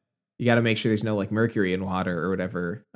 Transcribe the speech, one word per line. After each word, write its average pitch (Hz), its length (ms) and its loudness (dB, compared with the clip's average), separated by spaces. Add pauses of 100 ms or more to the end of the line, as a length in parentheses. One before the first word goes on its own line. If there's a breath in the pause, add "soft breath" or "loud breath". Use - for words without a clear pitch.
(380)
you 120 80 -4
gotta 117 160 6
make 113 160 2
sure 120 120 0
there's 107 140 2
no, 107 140 0
like, 101 140 -2
mercury 107 420 2
in 95 100 -2
water 92 400 -2
or 92 60 0
whatever, 92 560 -4 (100)